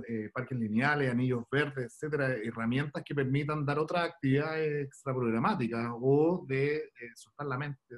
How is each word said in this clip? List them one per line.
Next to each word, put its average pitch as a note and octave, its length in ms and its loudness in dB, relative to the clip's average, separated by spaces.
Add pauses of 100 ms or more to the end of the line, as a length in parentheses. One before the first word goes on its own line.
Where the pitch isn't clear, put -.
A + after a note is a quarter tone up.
eh, A2 260 -4
parques B2+ 240 -4
lineales, B2+ 520 2
anillos B2 400 2
verdes, C3+ 440 0
etcétera, C#3+ 420 -2
herramientas A#2 680 -2
que D3+ 100 -6
permitan C#3+ 500 0
dar C#3+ 140 0
otras E3 300 0
actividades D3 760 0
extraprogramáticas A#2+ 1040 0
o D3 540 4
de, C#3 300 0
eh, A#2+ 380 -10
soltar - 320 -12
la C3 100 -4
mente, C#3+ 220 -6 (180)